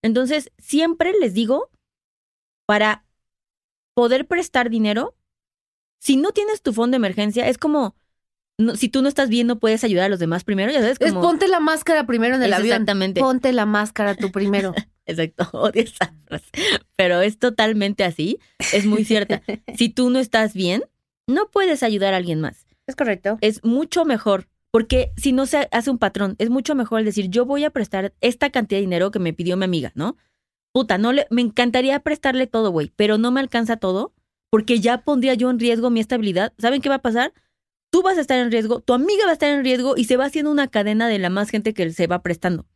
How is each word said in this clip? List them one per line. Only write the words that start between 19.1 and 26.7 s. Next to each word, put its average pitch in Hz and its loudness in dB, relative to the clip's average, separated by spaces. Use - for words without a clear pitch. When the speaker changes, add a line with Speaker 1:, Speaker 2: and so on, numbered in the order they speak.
Speaker 2:
<laughs> 220 -12
Speaker 1:
Si 233 0
tú 247 0
no 254 2
estás 220 0
bien, 190 -2
no 359 0
puedes 359 0
ayudar 196 0
a 185 0
alguien 170 -2
más. - -8
Speaker 2:
Es 262 -10
correcto. 214 -2
Speaker 1:
Es 214 0
mucho 320 0
mejor 214 0
porque 226 0
si 277 0
no 262 2
se 285 0
hace 240 0
un 247 0
patrón, 196 -2
es 226 0
mucho 269 -2